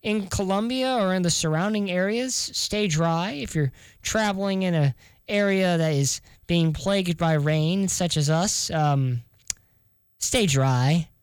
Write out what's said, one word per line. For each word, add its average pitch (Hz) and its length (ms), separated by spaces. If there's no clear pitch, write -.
in 208 240
Columbia 233 680
or 190 180
in 185 80
the 170 80
surrounding 190 580
areas, 214 460
stay - 520
dry. 165 440
If 269 240
you're 143 160
traveling 196 580
in 180 140
an 143 180
area 196 520
that 160 140
is 139 280
being 165 280
plagued 180 440
by 165 160
rain, 156 540
such 175 300
as 147 120
us, 165 400
um, 139 540
stay 233 260
dry. 135 640